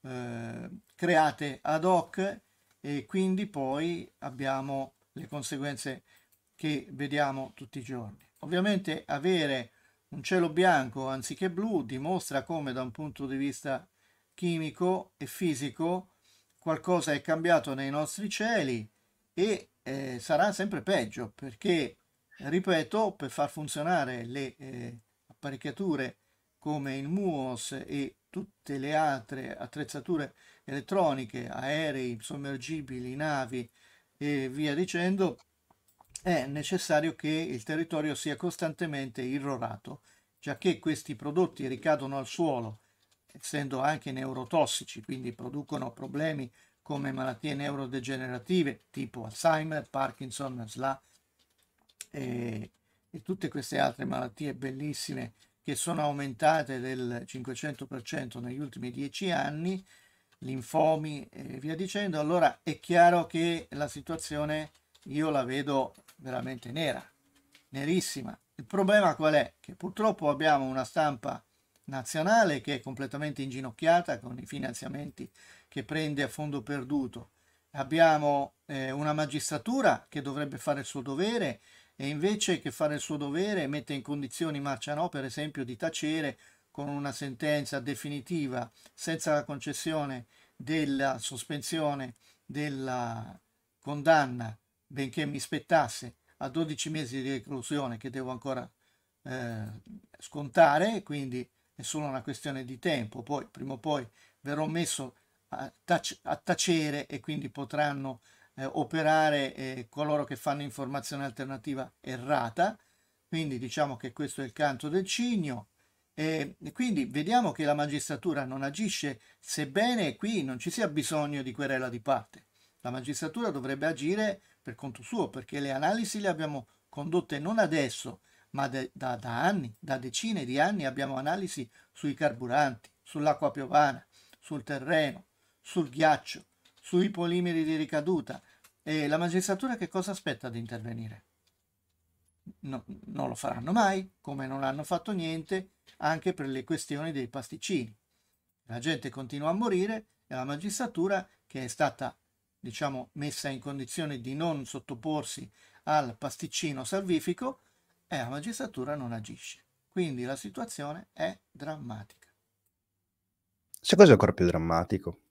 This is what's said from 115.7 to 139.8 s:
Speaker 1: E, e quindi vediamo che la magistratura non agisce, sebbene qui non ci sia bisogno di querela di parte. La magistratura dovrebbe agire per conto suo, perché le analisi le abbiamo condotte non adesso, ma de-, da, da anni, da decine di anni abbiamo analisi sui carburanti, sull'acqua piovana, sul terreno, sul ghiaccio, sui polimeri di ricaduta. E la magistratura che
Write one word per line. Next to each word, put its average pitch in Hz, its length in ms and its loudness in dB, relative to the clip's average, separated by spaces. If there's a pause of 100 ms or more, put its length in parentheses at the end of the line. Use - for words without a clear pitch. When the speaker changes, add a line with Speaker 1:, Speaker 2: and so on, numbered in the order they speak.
Speaker 1:
E, 156 480 -2
e 151 100 -10
quindi 202 340 2
vediamo 165 460 2
che 156 120 -2
la 147 100 6
magistratura 147 720 -2
non 131 180 -6
agisce, 143 580 -2 (200)
sebbene 180 760 0
qui 202 280 0
non 127 140 -4
ci 175 120 -4
sia 214 180 0
bisogno 147 540 0
di 127 100 -6
querela 131 360 0
di 120 120 -6
parte. 117 460 -2 (340)
La 123 100 -4
magistratura 151 600 -4
dovrebbe 135 360 -2
agire 190 560 0 (180)
per 117 140 -12
conto 127 280 -12
suo, 202 280 -2
perché 135 300 -8
le 139 120 -2
analisi 190 480 0
le 202 80 0
abbiamo 151 400 -2 (200)
condotte 156 500 -2
non 196 200 0
adesso, 147 640 0 (300)
ma 135 180 0
de-, 131 240 -4
da, 127 240 -4
da 117 260 -2
anni, 165 360 2
da 143 200 -2
decine 151 460 -2
di 127 140 0
anni 180 260 4
abbiamo 135 320 -2
analisi 151 520 -2 (220)
sui 147 240 -2
carburanti, 127 760 2 (120)
sull'acqua 147 480 2
piovana, 139 540 4 (340)
sul 143 240 -6
terreno, 147 640 0 (340)
sul 160 280 0
ghiaccio, 151 560 2 (360)
sui 185 300 4
polimeri 170 540 2
di 156 120 2
ricaduta. 156 640 0 (400)
E 151 240 0
la 151 120 4
magistratura 190 580 0
che 180 120 -4